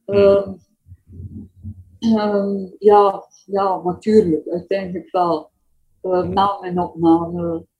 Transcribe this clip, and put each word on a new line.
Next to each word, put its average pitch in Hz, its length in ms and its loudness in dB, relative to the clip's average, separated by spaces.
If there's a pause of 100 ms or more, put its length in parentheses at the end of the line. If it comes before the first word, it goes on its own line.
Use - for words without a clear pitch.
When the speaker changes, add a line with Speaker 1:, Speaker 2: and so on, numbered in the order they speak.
Speaker 1:
Hmm. 202 120 -4
Speaker 2:
Ehm, 98 360 4 (1500)
ehm, 202 680 0 (120)
ja, 202 480 4 (180)
ja, 190 400 -2
natuurlijk, 175 640 2
uiteindelijk 180 640 -6
wel. 170 400 -2 (500)
Eh, 185 200 -2
Speaker 1:
Hmm. 180 120 -6
Speaker 2:
na 196 280 0
mijn 180 200 -6
opname. 170 840 -2 (140)